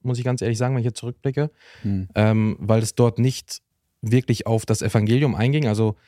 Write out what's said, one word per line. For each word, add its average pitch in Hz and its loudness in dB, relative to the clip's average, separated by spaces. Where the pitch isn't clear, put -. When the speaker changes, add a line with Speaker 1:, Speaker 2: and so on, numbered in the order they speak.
Speaker 1:
muss 123 -4
ich 120 -6
ganz 123 -2
ehrlich 110 -2
sagen, 127 -2
wenn 123 0
ich 113 -2
jetzt 117 -4
zurückblicke, 139 -4
Speaker 2:
Mhm. 95 -2
Speaker 1:
ähm, 110 2
weil 110 2
es - -6
dort 120 2
nicht - -4
wirklich 117 0
auf 113 0
das 110 -2
Evangelium 110 2
einging. 135 0
Also 107 0